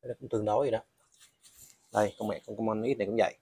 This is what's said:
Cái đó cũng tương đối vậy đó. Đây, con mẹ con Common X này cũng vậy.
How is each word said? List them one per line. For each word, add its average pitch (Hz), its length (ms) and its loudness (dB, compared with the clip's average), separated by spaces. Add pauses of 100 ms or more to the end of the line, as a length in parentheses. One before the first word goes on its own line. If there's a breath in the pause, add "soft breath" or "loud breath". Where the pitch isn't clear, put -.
Cái 123 60 -10
đó 123 120 -4
cũng 123 80 -12
tương 107 160 0
đối 104 200 2
vậy 131 60 0
đó. - 80 0 (1120)
Đây, 107 260 2
con 107 100 -4
mẹ 87 180 -4
con 107 100 -10
Common 110 260 -2
X 127 160 0
này 101 80 0
cũng 107 120 -2
vậy. 101 240 2